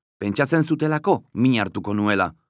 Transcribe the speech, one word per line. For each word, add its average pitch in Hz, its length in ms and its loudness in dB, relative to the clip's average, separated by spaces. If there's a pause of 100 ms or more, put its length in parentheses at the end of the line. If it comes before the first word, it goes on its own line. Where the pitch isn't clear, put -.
(200)
pentsatzen 139 440 0
zutelako 156 600 -2 (100)
min 123 260 2
hartuko 101 340 -4
nuela. 104 400 0 (160)